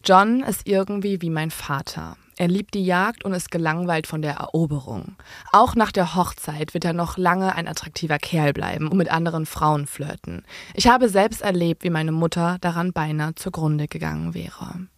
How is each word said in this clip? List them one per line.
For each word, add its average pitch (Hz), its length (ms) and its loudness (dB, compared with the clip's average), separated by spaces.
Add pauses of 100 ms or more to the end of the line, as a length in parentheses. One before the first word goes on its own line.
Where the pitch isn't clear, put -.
„John 214 380 6
ist - 260 -6
irgendwie 196 540 0
wie 165 80 -2
mein 156 200 -2
Vater. - 680 -8 (180)
Er 175 100 0
liebt 196 280 0
die 196 100 0
Jagd 185 400 0
und 196 80 -2
ist 180 180 -6
gelangweilt 165 560 0
von 156 140 -6
der 147 140 -2
Eroberung. 139 800 -2 (340)
Auch 226 240 6
nach 220 160 4
der 170 240 0
Hochzeit 156 600 -2
wird 175 100 -2
er 170 80 2
noch 170 240 -2
lange 185 380 2
ein 165 120 -4
attraktiver 160 520 -4
Kerl 151 340 2
bleiben 104 360 -4
und - 100 2
mit - 120 2
anderen 165 360 0
Frauen 151 400 0
flirten. - 580 -10 (300)
Ich 202 140 4
habe 247 200 6
selbst 202 320 2
erlebt, 170 420 0
wie 175 80 0
meine 160 220 0
Mutter 170 480 0
daran 175 320 0
beinahe 151 420 -2
zugrunde 151 540 0
gegangen 160 460 -4
wäre.“ 180 520 -10 (120)